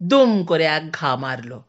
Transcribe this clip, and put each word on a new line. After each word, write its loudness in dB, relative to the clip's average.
দুম 4
করে 0
এক 0
ঘা -2
মারল, -8